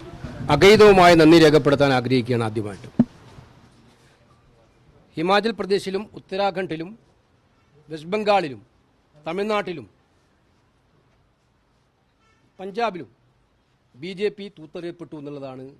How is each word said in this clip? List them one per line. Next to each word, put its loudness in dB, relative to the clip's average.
അഗൈതവുമായ 6
നന്ദി 8
രേഖപ്പെടുത്താൻ 4
ആഗ്രഹിക്കുകയാണ് -2
ആദ്യമായിട്ട്. -10
ഹിമാചൽ -2
പ്രദേശിലും -6
ഉത്തരാഖണ്ഡിലും -8
വെസ്റ്റ് -16
ബംഗാളിലും -2
തമിഴ്നാട്ടിലും -6
പഞ്ചാബിലും -8
ബി -12
ജെ -4
പി -16
തൂത്തെറിയപ്പെട്ടു -16
എന്നുള്ളതാണ് -16